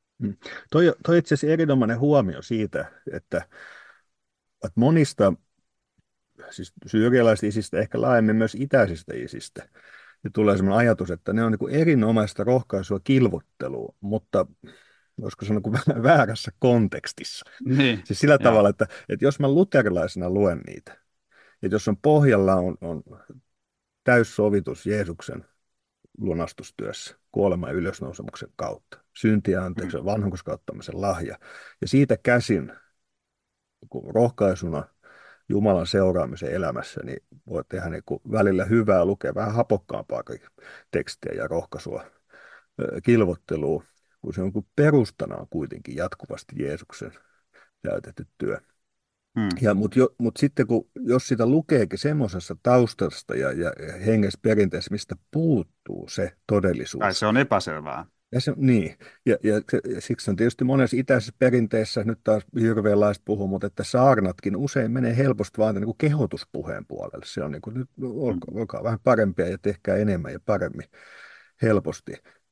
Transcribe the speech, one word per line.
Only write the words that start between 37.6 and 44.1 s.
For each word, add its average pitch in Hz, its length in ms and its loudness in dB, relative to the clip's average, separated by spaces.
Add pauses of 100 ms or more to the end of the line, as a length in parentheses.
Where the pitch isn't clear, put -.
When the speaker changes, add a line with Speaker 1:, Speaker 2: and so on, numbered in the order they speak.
Speaker 1:
tehdä 90 200 -8
niinku - 320 -10 (100)
välillä 101 340 2
hyvää, 104 400 4
lukea 98 300 -2
vähän 104 180 -4
hapokkaampaakin 58 880 -4 (520)
tekstiä - 420 -6
ja - 140 -8
rohkaisua, - 580 -8 (760)
ö, - 220 -6
kilvottelua, 82 800 0 (380)